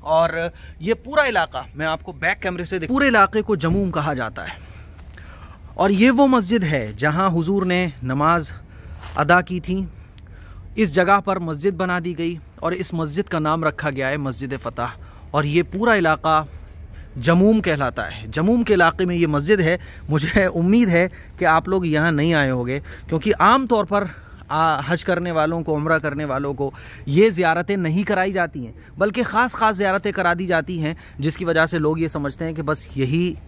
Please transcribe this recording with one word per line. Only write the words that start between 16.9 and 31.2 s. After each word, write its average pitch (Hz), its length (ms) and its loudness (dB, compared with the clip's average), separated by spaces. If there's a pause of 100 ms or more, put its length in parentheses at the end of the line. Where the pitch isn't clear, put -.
जमूम 185 420 4
कहलाता 143 440 -2
है। 107 260 -10
जमूम 214 320 2
के 214 100 2
इलाके 180 340 4
में 175 80 -2
ये 170 140 2
मस्जिद 151 320 2
है। 170 180 2 (320)
मुझे 156 380 2
उम्मीद 196 400 4
है 175 180 4 (320)
कि 180 80 -2
आप 160 220 4
लोग 185 180 0
यहाँ 156 260 2
नहीं 156 220 2
आए 139 160 2
होंगे, 127 280 -2 (300)
क्योंकि 160 240 0
आम 254 340 4
तौर 214 200 2
पर, 202 220 0 (420)
आ, 156 320 2
हज 160 200 -2
करने 175 300 -2
वालों 160 300 0
को, 156 120 -2
उम्रा 156 240 0
करने 151 280 -4
वालों 139 280 -4
को 135 180 -4 (360)
ये 190 220 6
ज़ियारतें 170 480 0
नहीं 175 260 0
कराई 196 280 0
जाती 170 320 -4
हैं, 113 100 -14 (240)
बल्कि 208 260 0
ख़ास 226 300 0
ख़ास 220 220 2
ज़ियारतें 196 360 0
करा 175 220 0
दी 180 120 -4
जाती 175 320 -2
हैं, 160 180 -2 (240)